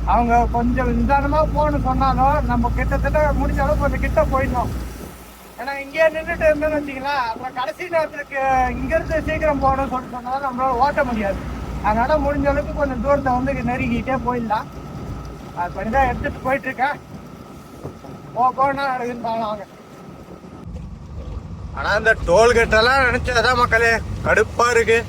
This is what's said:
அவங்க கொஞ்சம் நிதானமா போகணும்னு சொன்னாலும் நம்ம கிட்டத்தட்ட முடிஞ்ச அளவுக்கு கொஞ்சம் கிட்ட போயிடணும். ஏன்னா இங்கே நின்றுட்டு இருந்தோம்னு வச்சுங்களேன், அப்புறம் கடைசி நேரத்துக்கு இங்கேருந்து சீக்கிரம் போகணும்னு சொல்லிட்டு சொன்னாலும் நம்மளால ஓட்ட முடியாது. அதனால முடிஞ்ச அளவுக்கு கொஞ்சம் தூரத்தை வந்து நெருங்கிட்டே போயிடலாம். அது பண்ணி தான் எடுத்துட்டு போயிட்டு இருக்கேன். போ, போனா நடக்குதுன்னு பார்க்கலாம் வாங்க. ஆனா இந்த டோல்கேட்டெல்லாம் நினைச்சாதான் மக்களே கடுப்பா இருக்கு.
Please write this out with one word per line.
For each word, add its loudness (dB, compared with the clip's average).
அவங்க 4
கொஞ்சம் 2
நிதானமா 2
போகணும்னு 2
சொன்னாலும் 2
நம்ம 2
கிட்டத்தட்ட 2
முடிஞ்ச 0
அளவுக்கு 2
கொஞ்சம் 0
கிட்ட 2
போயிடணும். 0
ஏன்னா -8
இங்கே 2
நின்றுட்டு -2
இருந்தோம்னு 4
வச்சுங்களேன், -2
அப்புறம் -8
கடைசி -6
நேரத்துக்கு -2
இங்கேருந்து -2
சீக்கிரம் 0
போகணும்னு 2
சொல்லிட்டு -6
சொன்னாலும் -4
நம்மளால 0
ஓட்ட 2
முடியாது. -2
அதனால 2
முடிஞ்ச 0
அளவுக்கு 0
கொஞ்சம் -2
தூரத்தை 2
வந்து 0
நெருங்கிட்டே -2
போயிடலாம். -2
அது -4
பண்ணி -6
தான் 4
எடுத்துட்டு -4
போயிட்டு -2
இருக்கேன். -2
போ, 2
போனா 0
நடக்குதுன்னு -4
பார்க்கலாம் -4
வாங்க. -8
ஆனா 0
இந்த 4
டோல்கேட்டெல்லாம் 6
நினைச்சாதான் 2
மக்களே 2
கடுப்பா 2
இருக்கு. 2